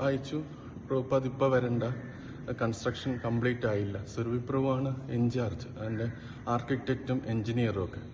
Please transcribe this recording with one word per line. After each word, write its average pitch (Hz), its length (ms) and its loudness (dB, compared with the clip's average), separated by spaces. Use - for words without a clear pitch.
അയച്ചു, 139 440 0
"പ്രഭുപാദ് 131 380 2
ഇപ്പൊ 131 240 2
വരണ്ട, 123 340 4
കൺസ്ട്രക്ഷൻ 120 640 0
കംപ്ലീറ്റ് 117 420 2
ആയില്ല." 101 380 0
സുരഭി 117 340 -2
പ്രഭു 135 340 2
ആണ് 131 380 -2
ഇൻചാർജ്, 120 680 0
അതിന്റെ 110 340 -2
ആർക്കിടെക്റ്റും 127 800 0
എഞ്ചിനീയറും 113 580 2
ഒക്കെ. - 160 -6